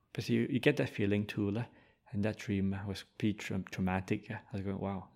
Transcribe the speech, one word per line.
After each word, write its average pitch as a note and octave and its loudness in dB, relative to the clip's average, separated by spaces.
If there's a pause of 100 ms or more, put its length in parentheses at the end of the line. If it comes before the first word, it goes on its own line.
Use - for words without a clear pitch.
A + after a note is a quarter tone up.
(120)
because - -4
you, A#2 4
you C3 2
get C#3+ 6
that C3+ 2
feeling G#2 2
too, G2+ 0
uh, B2 -2 (480)
and G#2 0
that G#2+ 0
dream, G2 0
uh, G2 -6
was F#2+ -6 (140)
pretty G#2+ 2
tra-, F#2+ -4
traumatic. F#2 0
Uh. G#2+ -8
I - -10
was G2 -4
going, G2 -4
"Wow, G2 -4